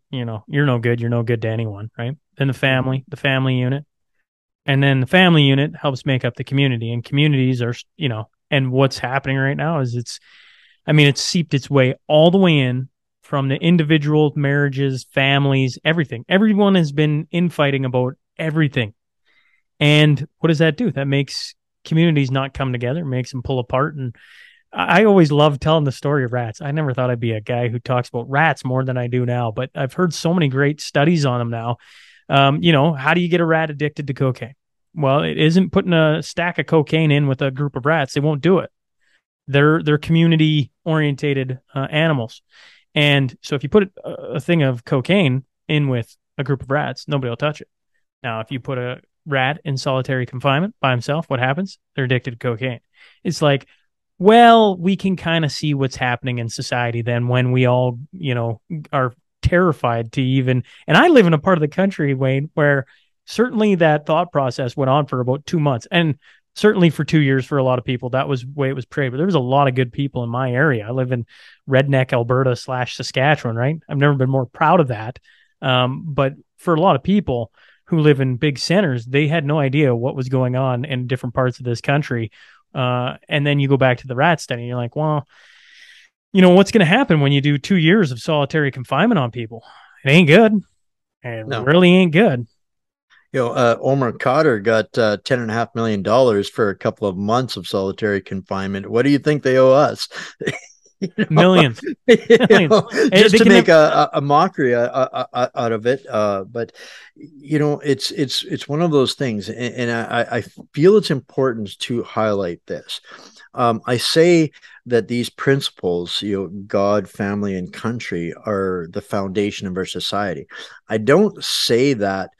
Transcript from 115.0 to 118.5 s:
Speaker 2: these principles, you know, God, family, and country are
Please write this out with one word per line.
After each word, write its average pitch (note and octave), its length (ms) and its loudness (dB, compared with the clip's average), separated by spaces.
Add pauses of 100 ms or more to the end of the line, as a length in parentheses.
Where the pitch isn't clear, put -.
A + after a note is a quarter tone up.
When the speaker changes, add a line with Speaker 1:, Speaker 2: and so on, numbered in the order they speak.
Speaker 2:
these A#2+ 200 -4
principles, F2+ 920 -4
you G2+ 180 -4
know, F#2+ 60 -6 (200)
God, G2+ 440 -2
family, G2+ 460 -6
and F2+ 140 -8
country G2 600 -8
are F#2+ 580 -6